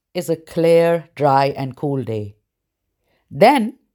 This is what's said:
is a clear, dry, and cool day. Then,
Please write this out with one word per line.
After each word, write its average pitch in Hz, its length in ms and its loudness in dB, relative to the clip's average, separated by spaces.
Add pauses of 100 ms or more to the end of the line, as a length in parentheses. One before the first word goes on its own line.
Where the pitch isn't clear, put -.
(140)
is 175 160 -6
a 160 60 -4
clear, 165 800 0
dry, 139 300 2
and 135 280 -8
cool 139 300 -6
day. 104 320 -8 (920)
Then, 220 500 2 (160)